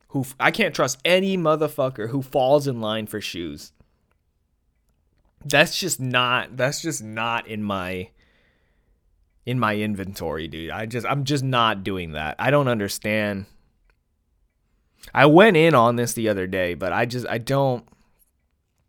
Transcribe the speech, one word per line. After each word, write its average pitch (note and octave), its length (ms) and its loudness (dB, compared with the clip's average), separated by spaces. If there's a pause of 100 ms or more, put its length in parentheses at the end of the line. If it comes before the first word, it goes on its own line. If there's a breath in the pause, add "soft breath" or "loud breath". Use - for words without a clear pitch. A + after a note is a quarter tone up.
who C#3 120 -2
f-, - 180 -8
I B2 120 2
can't F#3+ 240 -2
trust C#3 280 -2
any F#3+ 340 2
motherfucker D3 720 0
who C3 120 -2
falls C#3 460 2
in B2 120 -2
line A2 280 -4
for A2 120 -8
shoes. E2+ 540 -10 (1700)
That's D3 340 2
just - 220 -4
not, B2 560 0
that's C3 260 -2
just D3+ 220 -6
not A2+ 440 -4
in G#2+ 160 -6
my, F#2 480 -4 (1300)
in B2+ 140 -2
my A2 160 2
inventory, F#2+ 720 -4
dude. D#2 220 -10
I G2 160 -8
just, A2+ 220 -6
I'm C#3 180 -2
just C#3 180 -2
not A#2 400 2
doing F#2 280 -6
that. D2+ 280 -6
I B2 120 0
don't C#3+ 180 4
understand. G#2 760 -2 (1700 loud breath)
I C3 120 6
went F3+ 320 8
in D#3+ 180 6
on A#2 220 4
this A#2 160 -2
the A2 160 -2
other F#2+ 180 -2
day, F#2 280 -2
but F2 180 -4
I A2 120 0
just, A#2+ 220 -6
I A#2 120 -4
don't, C3+ 460 -2 (1040)